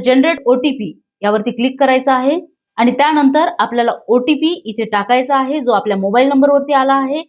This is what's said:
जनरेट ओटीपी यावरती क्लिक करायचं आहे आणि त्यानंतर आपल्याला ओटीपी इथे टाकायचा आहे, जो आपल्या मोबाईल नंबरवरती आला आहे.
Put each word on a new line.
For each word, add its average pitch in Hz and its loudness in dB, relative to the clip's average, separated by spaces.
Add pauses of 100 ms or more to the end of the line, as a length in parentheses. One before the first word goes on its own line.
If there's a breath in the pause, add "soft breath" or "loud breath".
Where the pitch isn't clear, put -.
जनरेट 262 2
ओटीपी 254 0 (300)
यावरती 214 -2
क्लिक 254 -4
करायचं 262 2
आहे 262 0 (400)
आणि 240 2
त्यानंतर 285 2 (100)
आपल्याला 233 0 (160)
ओटीपी 262 0 (120)
इथे 220 -6
टाकायचा 247 0
आहे, 269 -2
जो 240 -2
आपल्या 202 0
मोबाईल 202 0
नंबरवरती 285 2
आला 269 2
आहे. 269 -2